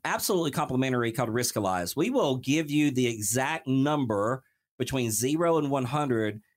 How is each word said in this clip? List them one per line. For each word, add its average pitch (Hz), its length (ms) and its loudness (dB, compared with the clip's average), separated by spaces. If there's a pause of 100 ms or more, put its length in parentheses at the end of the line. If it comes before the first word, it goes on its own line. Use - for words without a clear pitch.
absolutely 170 460 0
complimentary 131 600 0
called 113 200 -2
Riskalyze. 98 640 -2
We 175 140 0
will 185 260 2
give 143 340 -2
you 147 200 4
the 127 160 2
exact 120 600 -2
number 131 800 0 (340)
between 123 320 -2
zero 151 460 2
and 151 140 0
one 135 160 0
hundred 117 560 -2 (140)